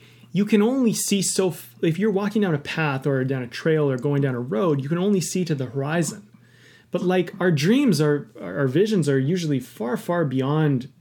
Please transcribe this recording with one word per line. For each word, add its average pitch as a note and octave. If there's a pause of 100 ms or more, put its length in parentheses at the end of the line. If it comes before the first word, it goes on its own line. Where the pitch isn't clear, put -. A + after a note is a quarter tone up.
(320)
you G3
can G#3
only A#3+
see G3
so F#3
f-, -
if E3
you're G#3+
walking G3+
down F3+
a C#3
path C#3+
or C3+
down C3
a A#2+
trail D3+
or C3
going C#3+
down C3+
a A#2+
road, D3+
you C3+
can E3+
only F#3+
see F3+
to D#3+
the C3
horizon. C#3+ (640)
But, F3
like, F3+
our F3+
dreams F3+
are, D3 (120)
our D3
visions E3+
are C3+
usually D3+
far, A3+
far F3
beyond C3+ (120)